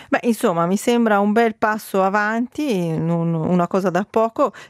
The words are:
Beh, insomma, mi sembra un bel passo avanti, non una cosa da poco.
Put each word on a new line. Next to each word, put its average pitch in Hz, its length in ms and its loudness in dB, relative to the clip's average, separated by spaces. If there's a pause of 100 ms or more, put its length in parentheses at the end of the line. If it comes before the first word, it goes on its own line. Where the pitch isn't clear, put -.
Beh, 269 160 -2
insomma, 202 420 0
mi 190 120 0
sembra 233 420 2
un 208 140 2
bel 226 240 2
passo 214 440 -2
avanti, 208 960 -2
non 165 360 -2
una 175 340 0
cosa 190 220 -2
da 175 200 -2
poco. 226 440 -2 (160)